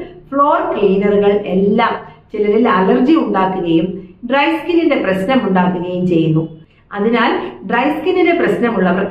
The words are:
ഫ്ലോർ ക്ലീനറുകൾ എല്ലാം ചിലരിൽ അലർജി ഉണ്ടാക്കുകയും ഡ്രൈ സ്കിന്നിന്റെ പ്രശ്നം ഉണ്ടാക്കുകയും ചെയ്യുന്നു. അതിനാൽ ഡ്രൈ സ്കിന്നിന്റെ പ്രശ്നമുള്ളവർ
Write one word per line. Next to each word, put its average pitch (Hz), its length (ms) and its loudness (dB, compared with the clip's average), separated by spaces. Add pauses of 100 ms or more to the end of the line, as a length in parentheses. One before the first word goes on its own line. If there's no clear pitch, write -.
(280)
ഫ്ലോർ 285 300 2 (120)
ക്ലീനറുകൾ 202 640 2 (220)
എല്ലാം 220 400 2 (380)
ചിലരിൽ 208 320 0 (140)
അലർജി 254 360 2 (100)
ഉണ്ടാക്കുകയും 185 640 0 (440)
ഡ്രൈ 285 160 2 (120)
സ്കിന്നിന്റെ 320 460 0
പ്രശ്നം 190 340 0 (100)
ഉണ്ടാക്കുകയും 180 640 0
ചെയ്യുന്നു. 156 300 2 (540)
അതിനാൽ 233 340 0 (380)
ഡ്രൈ 240 180 0 (100)
സ്കിന്നിന്റെ 349 440 0
പ്രശ്നമുള്ളവർ 196 720 0